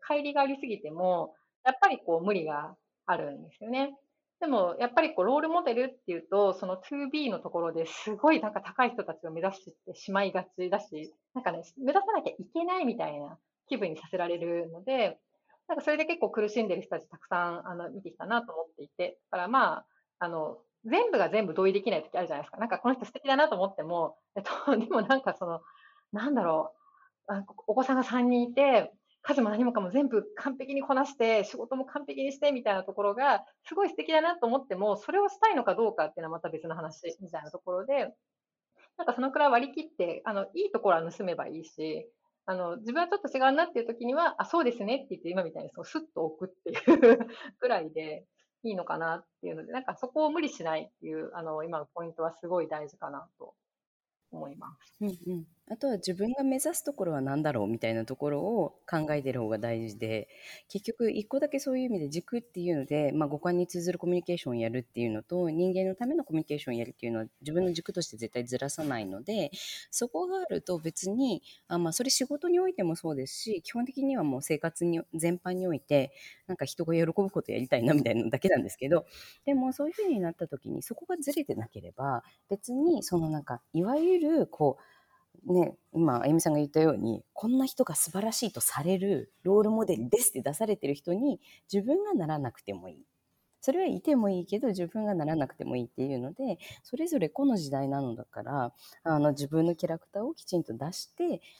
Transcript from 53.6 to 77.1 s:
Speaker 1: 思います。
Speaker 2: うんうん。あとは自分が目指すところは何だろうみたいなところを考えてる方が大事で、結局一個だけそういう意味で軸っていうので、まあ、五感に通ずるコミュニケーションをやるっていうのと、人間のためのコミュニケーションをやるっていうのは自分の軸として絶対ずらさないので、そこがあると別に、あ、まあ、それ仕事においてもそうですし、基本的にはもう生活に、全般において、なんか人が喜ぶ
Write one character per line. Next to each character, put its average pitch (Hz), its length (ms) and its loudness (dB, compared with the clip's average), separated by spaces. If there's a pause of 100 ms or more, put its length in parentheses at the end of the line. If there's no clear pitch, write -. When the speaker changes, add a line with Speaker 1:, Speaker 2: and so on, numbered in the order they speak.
Speaker 1:
思 156 160 -12
い 143 80 -16
ま 160 240 -18
す。 - 200 -20
Speaker 2:
う 208 60 -2
ん 185 200 -6
う 180 100 -6
ん。 165 100 -10 (260)
あ 226 40 -10
と 285 100 -4
は 233 120 0
自 180 160 -4
分 208 180 -2
が 277 100 -4
目 262 140 2
指 302 180 -2
す - 100 -6
と 285 80 -4
こ 208 120 -4
ろ 170 80 -2
は 139 80 -2
何 139 240 0
だ 151 80 0
ろ 117 100 0
う 98 60 -2
み 113 100 -2
た 117 100 -2
い 113 60 0
な 113 100 -2
と 135 120 -8
こ 147 140 -2
ろ 143 120 -2
を 196 380 -2 (100)
考 156 240 0
え 147 80 0
て 131 100 -2
る 123 80 -2
方 110 80 -2
が 110 100 0
大 113 300 -2
事 104 100 -12
で、 110 300 -4 (400)
結 - 180 -8
局 226 260 -2
一 208 140 -4
個 269 120 -2
だ 294 100 0
け 277 120 -2
そ 269 120 -4
う 254 60 0
い 254 40 0
う - 20 -2
意 254 60 -2
味 202 100 0
で 147 80 -4
軸 160 300 -6
っ - 40 -8
て - 160 -14
い 175 140 -2
う 156 40 2
の 139 100 -2
で、 147 260 2
ま 151 140 2
あ、 - 20 -2
五 147 100 -4
感 175 180 0
に 180 120 2
通 175 120 -6
ず 175 120 -2
る 175 80 -4
コ - 80 -4
ミ 175 60 2
ュ - 20 2
ニ 175 80 0
ケ 175 100 -2
ー - 20 -4
シ - 100 -8
ョ 135 40 -4
ン - 20 -2
を - 40 -2
や 113 120 0
る 120 100 -4
っ 123 40 -6
て - 180 -12
い 117 60 0
う 110 40 0
の 107 120 -4
と、 175 260 -2
人 175 240 2
間 185 160 0
の 185 60 -2
た 240 120 -6
め 294 100 0
の 285 80 -2
コ - 80 -12
ミ 160 60 2
ュ 156 40 0
ニ - 20 -2
ケ 147 120 -4
ー - 20 -4
シ - 80 -12
ョ 127 60 -4
ン - 20 -2
を 117 40 -2
や 117 60 -2
る 117 60 -14
っ - 40 -14
て - 120 -8
い 117 40 -2
う - 20 -2
の 113 80 -2
は 110 60 -6 (140)
自 147 120 -10
分 180 120 2
の 180 80 0
軸 165 200 -4
と 175 100 -2
し - 60 -6
て 110 80 -14
絶 113 180 -6
対 123 100 -2
ず 123 140 -2
ら 139 100 -2
さ 160 140 -6
な 139 160 -2
い 107 80 -4
の 95 160 -8
で、 196 300 -2 (400)
そ 240 160 -2
こ 349 180 -2
が 381 140 -2
あ 359 40 -4
る 175 160 -2
と 180 180 -4
別 160 300 -6
に、 233 320 0 (280)
あ、 175 100 0
ま 170 120 2
あ、 - 20 -4
そ 247 100 -2
れ 262 80 0
仕 262 160 2
事 294 220 -4
に 349 100 6
お 370 80 2
い 370 80 -2
て 208 80 -2
も 165 140 0
そ 160 160 -4
う 143 40 -2
で 135 120 -4
す - 60 -12
し、 202 280 -4
基 - 60 -16
本 240 160 -4
的 269 180 -6
に 269 140 2
は 180 80 0
も 135 140 0
う 147 40 -8
生 151 160 0
活 165 260 -4
に、 170 160 2 (140)
全 170 240 0
般 180 140 -6
に 185 160 -2
お 170 40 2
い 143 60 0
て、 135 340 2 (360)
な 185 60 -4
ん - 20 -10
か - 80 -4
人 165 200 -4
が 165 100 0
喜 165 100 6
ぶ 165 80 0 (180)